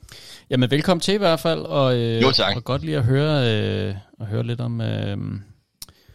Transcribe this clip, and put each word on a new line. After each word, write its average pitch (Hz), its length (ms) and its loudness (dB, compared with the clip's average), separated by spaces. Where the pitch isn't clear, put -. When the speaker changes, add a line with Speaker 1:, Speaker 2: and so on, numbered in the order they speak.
Speaker 1:
jamen, 127 220 2
velkommen 156 300 2
til 196 120 0
i 208 40 2
hvert 170 220 2
fald, 165 200 0
og, 143 380 2
øh, 113 240 0
Speaker 2:
Jo, 131 100 6
tak. 101 240 2
Speaker 1:
og 120 80 -8
godt 139 200 -4
lige 156 140 -2
at 135 60 0
høre, 135 500 2
øh, 101 420 -2
at 110 60 -8
høre 110 200 -2
lidt 120 140 -6
om, 120 200 -6
øh, 104 360 -4